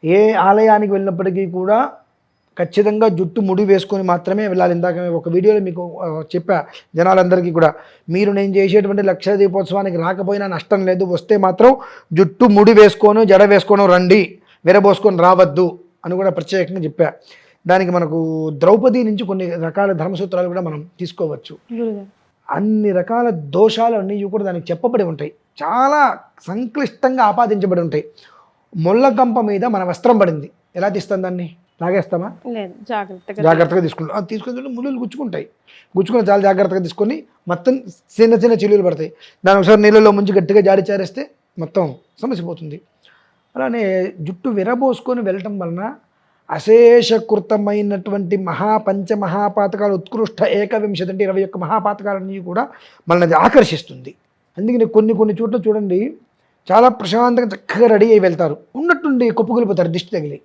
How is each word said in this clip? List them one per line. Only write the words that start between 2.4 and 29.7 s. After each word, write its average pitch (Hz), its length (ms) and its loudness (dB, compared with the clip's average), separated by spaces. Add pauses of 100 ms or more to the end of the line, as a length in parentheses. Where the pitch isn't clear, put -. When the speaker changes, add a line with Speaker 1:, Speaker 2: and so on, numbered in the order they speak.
Speaker 1:
ఖచ్చితంగా 208 500 0
జుట్టు 180 320 -4
ముడి 190 240 0
వేసుకొని 190 380 0
మాత్రమే 185 460 -2
వెళ్ళాలి. 180 260 0
ఇందాక 170 240 -2
ఒక 170 300 -4
వీడియోలో 190 320 2
మీకు, 175 420 -10
ఆ, 160 200 -8 (140)
చెప్పా 170 300 -2 (300)
జనాలందరికీ 180 540 2
కూడా, 160 240 2 (340)
మీరు 202 240 0
నేను 196 240 -2
చేసేటువంటి 196 460 2
లక్ష 185 260 -2
దీపోత్సవానికి 196 680 0
రాకపోయినా 190 500 -4
నష్టం 190 400 -2
లేదు, 185 180 0
వస్తే 180 320 -2
మాత్రం 202 400 4 (360)
జుట్టు 180 320 2
ముడి 208 280 6
వేసుకోను, 214 520 4
జడ 196 180 6
వేసుకోను 202 440 4
రండి, 180 520 2 (260)
విరబోసుకొని 190 540 4
రావద్దు 180 600 4 (260)
అని 170 100 -6
కూడా 190 160 0
ప్రత్యేకంగా 175 500 -6
చెప్పా. 156 320 -2 (540)
దానికి 185 240 2
మనకు 160 600 -4
ద్రౌపది 208 540 2
నుంచి 214 220 -4
కొన్ని 185 240 -6
రకాల 175 420 -2
ధర్మసూత్రాలు 180 560 -4
కూడా 175 120 -6
మనం 160 280 -10 (120)
తీసుకోవచ్చు. 160 760 -10
Speaker 2:
గురుగారు. 214 300 -8 (440)
Speaker 1:
అన్ని 208 420 -2
రకాల 226 380 -2
దోషాలు 220 680 0
అన్నీ 202 260 -6
కూడా 202 220 -6
దానికి 175 280 -6
చెప్పబడి 220 320 -2
ఉంటాయి, 151 280 -8 (300)
చాలా 269 560 0 (280)
సంక్లిష్టంగా 247 760 -4
ఆపాదించబడి 202 560 0
ఉంటాయి. 156 240 -4 (720)
ముళ్ళకంప 233 640 2
మీద 202 240 -2
మన 208 200 -2